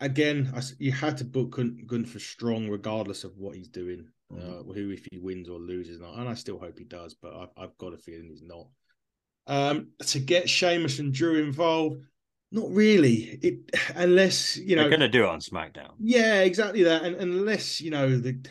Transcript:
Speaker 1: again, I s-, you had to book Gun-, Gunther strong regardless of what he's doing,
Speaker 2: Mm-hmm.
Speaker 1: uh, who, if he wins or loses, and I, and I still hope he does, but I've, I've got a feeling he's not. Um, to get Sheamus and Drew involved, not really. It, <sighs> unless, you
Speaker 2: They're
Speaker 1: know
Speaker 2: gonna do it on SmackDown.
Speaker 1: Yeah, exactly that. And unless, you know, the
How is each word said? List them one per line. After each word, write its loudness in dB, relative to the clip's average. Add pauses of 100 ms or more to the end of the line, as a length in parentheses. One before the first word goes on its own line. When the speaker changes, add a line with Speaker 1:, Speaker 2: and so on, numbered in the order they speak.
Speaker 1:
again, 0
I -8
s-, -10
you 0
had -2
to -6
book -2
Gun-, -4
Gunther -6
strong -6
regardless -6
of -16
what -12
he's -18
doing, -12 (240)
Speaker 2:
Mm-hmm. -14
Speaker 1:
uh, -16
who, -6
if -12
he -16
wins -10
or -12
loses, -10
and -18
I, -14
and -8
I -6
still -12
hope -16
he -20
does, -16
but -20
I've, -16
I've -18
got -14
a -18
feeling -20
he's -20
not. -20 (800)
Um, -2 (160)
to -2
get 2
Sheamus 2
and -2
Drew 2
involved, 0 (500)
not -4
really. 6
It, -2 (100)
<sighs> -6
unless, 4
you 2
Speaker 2:
They're 6
Speaker 1:
know 4
Speaker 2:
gonna 6
do 6
it 4
on -4
SmackDown. -10
Speaker 1:
Yeah, 4
exactly 4
that. 4
And -4
unless, -2
you -8
know, 2
the -4